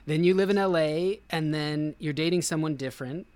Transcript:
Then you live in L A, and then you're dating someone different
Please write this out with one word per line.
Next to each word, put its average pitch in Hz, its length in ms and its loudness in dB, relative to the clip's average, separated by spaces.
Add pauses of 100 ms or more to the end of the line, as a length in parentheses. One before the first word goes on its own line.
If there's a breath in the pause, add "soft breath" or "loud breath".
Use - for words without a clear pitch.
Then 156 160 2
you 180 100 6
live 190 160 4
in 202 80 2
L 190 200 2
A, 160 420 0 (100)
and 156 240 -2
then 151 460 -2
you're 151 140 -4
dating 165 300 0
someone 156 320 -2
different 135 600 -8